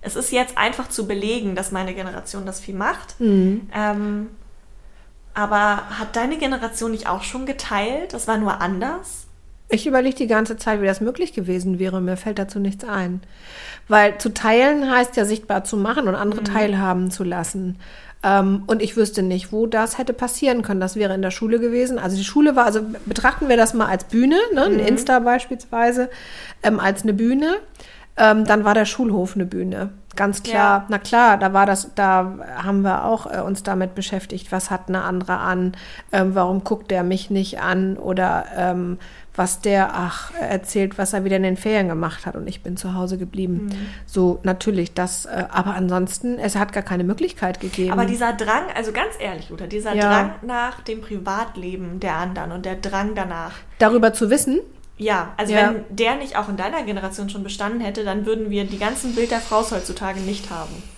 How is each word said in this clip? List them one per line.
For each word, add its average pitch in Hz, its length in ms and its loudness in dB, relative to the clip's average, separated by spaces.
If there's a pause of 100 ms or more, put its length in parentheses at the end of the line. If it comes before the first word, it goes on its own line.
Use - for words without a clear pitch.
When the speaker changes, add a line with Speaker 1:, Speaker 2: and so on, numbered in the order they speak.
Speaker 1:
es 208 160 -8
ist - 160 -4
jetzt 254 240 -2
einfach - 320 -2
zu 220 180 -4
belegen, 208 500 -2
dass 185 160 -6
meine 185 200 -6
Generation 185 540 -10
das 190 140 -10
viel 196 140 -12
macht. 214 460 -4
Speaker 2:
Mhm. 196 540 4
Speaker 1:
Ähm, 208 540 -2 (1040)
aber 208 480 2 (160)
hat 214 180 -6
deine 254 220 -2
Generation 254 520 -4
nicht 220 180 -4
auch 196 140 -2
schon 262 240 -8
geteilt? 247 680 -4
Das 240 120 -6
war 220 100 0
nur 214 240 0
anders? 220 680 -4 (420)
Speaker 2:
Ich 226 180 0
überleg 262 300 2
die 262 100 -2
ganze 220 300 2
Zeit, 214 260 0
wie 190 40 2
das 190 140 0
möglich 254 320 -2
gewesen 185 460 -2
wäre. 190 220 -2
Mir 185 160 0
fällt 208 240 -4
dazu 196 180 -6
nichts 196 260 -4
ein. 185 360 -4 (640)
Weil 208 320 6
zu 220 160 -2
teilen 262 560 4
heißt 247 260 4
ja, 220 80 4
sichtbar 208 380 -2
zu 214 140 -4
machen 226 320 2
und 185 80 0
andere 208 240 -2
Speaker 1:
Mhm. 220 60 -6
Speaker 2:
teilhaben 196 680 2
zu - 100 -6
lassen. 180 560 -4 (460)
Ähm, 196 420 4
und 220 160 2
ich 208 140 -2
wüsste 208 260 2
nicht, 185 300 -2
wo 220 140 2
das 226 300 0
hätte 262 160 -2
passieren 247 500 0
können. 202 180 -2
Das 185 160 -2
wäre 202 180 0
in 190 80 -2
der 185 80 0
Schule 226 300 0
gewesen. 240 400 0
Also 190 160 -2
die 196 80 -2
Schule 294 320 6
war, 240 100 8
also 214 140 2 (260)
betrachten 254 420 2
wir 247 80 8
das 226 160 6
mal 220 140 2
als 190 180 0
Bühne, 262 320 4 (160)
ne? 277 120 4
Ein 381 100 4
Speaker 1:
Mhm. 214 60 4
Speaker 2:
Insta 247 400 4
beispielsweise, 247 880 2 (540)
ähm, 214 160 4
als 196 240 0
eine 220 100 4
Bühne. 269 440 2 (580)
Ähm, 220 280 6
dann 208 200 4
war 208 100 6
der 214 100 6
Schulhof 196 520 0
eine 185 100 0
Bühne. 185 440 -4 (260)
Ganz 202 260 0
klar. 202 380 4
Speaker 1:
Ja. 202 80 -12
Speaker 2:
Na 208 100 0
klar, 233 400 6
da 190 160 2
war 196 100 8
das, 196 300 0
da 190 400 4 (220)
haben 196 260 0
wir 196 220 2
auch, 226 280 0
äh, 190 80 -4
uns 196 220 -4
damit 185 320 -2
beschäftigt, 190 580 -6
was 185 180 -2
hat 185 180 -6
eine 185 140 0
andere 185 360 -2
an, 180 340 0 (400)
ähm, 190 220 2
warum 190 300 0
guckt - 260 -4
der 185 140 0
mich 190 260 -2
nicht 196 300 -2
an 190 360 0
oder, 185 480 0 (100)
ähm, 180 440 -2 (380)
was 185 240 0
der, 196 340 4
ach, - 400 -4
erzählt, 196 640 -2
was 190 140 0
er 196 120 0
wieder 190 120 2
in 190 80 2
den 185 120 2
Ferien 208 320 0
gemacht 165 380 -4
hat 175 80 -8
und 175 140 -8
ich - 160 -12
bin 180 120 -8
zu 185 180 -6
Hause 185 220 -2
geblieben. 185 540 -4
Speaker 1:
Mhm. 196 160 -6 (180)
Speaker 2:
So, 180 380 2
natürlich, 185 500 0
das, 180 340 -2
äh, 185 240 -6
aber 190 240 -2
ansonsten, 185 640 -2
es 208 180 -2
hat 202 160 -2
gar 202 100 -2
keine 180 220 -2
Möglichkeit 202 560 -2
gegeben. 185 320 -2
Speaker 1:
Aber - 120 2
dieser 240 280 0
Drang, 226 320 0 (120)
also 220 160 -4
ganz 370 280 -2
ehrlich, 185 320 -8
Uta, 170 160 -10
dieser 208 260 -4
Speaker 2:
Ja. 208 160 4
Speaker 1:
Drang 202 220 4 (100)
nach 240 380 -4
dem 220 200 -8
Privatleben 185 1000 -6
der 175 160 -2
anderen 170 360 -6
und 180 140 -8
der 185 80 -6
Drang 196 400 -4
danach. 175 380 -6 (260)
Speaker 2:
Darüber 226 340 6
zu 226 160 0
wissen? 277 300 2 (400)
Speaker 1:
Ja, 202 400 0
also 208 160 0
Speaker 2:
Ja. 208 140 6 (200)
Speaker 1:
wenn 196 80 -12
der 233 200 2
nicht 277 200 -6
auch 208 140 -2
in 196 80 -4
deiner 247 240 -4
Generation 202 480 -6
schon 202 120 -8
bestanden 202 380 -4
hätte, 208 240 -4
dann 202 220 -2
würden 220 240 0
wir 202 160 0
die 202 120 -6
ganzen 233 360 -2
Bild 233 160 2
der 226 100 0
Frau 220 300 2
heutzutage 190 500 -6
nicht 196 300 -6
haben. 165 240 -10 (240)